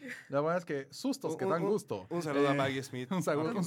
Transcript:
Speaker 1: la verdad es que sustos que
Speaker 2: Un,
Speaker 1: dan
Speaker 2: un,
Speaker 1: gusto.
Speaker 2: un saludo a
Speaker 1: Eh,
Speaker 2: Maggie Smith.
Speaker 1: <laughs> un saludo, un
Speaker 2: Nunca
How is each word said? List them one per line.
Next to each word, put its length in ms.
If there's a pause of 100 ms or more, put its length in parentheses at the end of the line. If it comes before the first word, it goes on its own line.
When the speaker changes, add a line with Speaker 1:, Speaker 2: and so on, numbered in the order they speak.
(300)
Speaker 1:
la 100
verdad 200
es 60
que 260
sustos 440
que 80
Speaker 2:
Un, 80
Speaker 1:
dan 120
Speaker 2:
un, 60
Speaker 1:
gusto. 400
Speaker 2:
un 140
saludo 240
a 60
Speaker 1:
Eh, 40
Speaker 2:
Maggie 260
Smith. 280
Speaker 1:
<laughs> 0
un 120
saludo, 260
un 60
Speaker 2:
Nunca 120